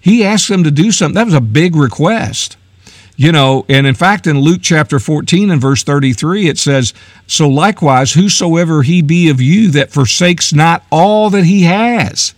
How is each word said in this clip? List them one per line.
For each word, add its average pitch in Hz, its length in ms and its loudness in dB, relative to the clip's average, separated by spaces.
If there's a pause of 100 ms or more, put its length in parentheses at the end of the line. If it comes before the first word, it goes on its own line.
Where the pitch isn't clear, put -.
He 214 240 2
asked 202 240 -2
them 190 160 0
to 151 80 0
do 165 180 2
something. 170 240 -2
That 226 120 0
was 185 80 0
a 139 60 4
big 151 360 0
request. 147 800 -4 (580)
You 147 160 2
know, 135 380 0
and 139 180 2
in 135 80 0
fact, 185 320 -2
in 143 140 0
Luke 175 220 2
chapter 151 360 -2
fourteen 160 520 -2
and 151 100 0
verse 135 240 -2
thirty-three, 147 640 -2
it 135 100 -4
says, 135 340 -2 (360)
"So - 180 0
likewise, 143 680 0
whosoever 165 680 0
he 170 180 0
be 165 280 2
of 135 120 0
you 180 320 2
that 143 200 -2
forsakes 165 600 0
not 151 380 0
all 208 400 2
that 196 140 2
he 190 180 2
has 202 760 -2